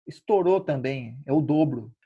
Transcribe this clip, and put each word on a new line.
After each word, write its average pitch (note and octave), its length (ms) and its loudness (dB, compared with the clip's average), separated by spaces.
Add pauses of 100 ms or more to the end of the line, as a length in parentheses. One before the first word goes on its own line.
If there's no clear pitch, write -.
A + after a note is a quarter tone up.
estourou F#3+ 500 2
também, C3+ 680 -4
é C3+ 60 -2
o D3+ 100 4
dobro. C3+ 500 0 (140)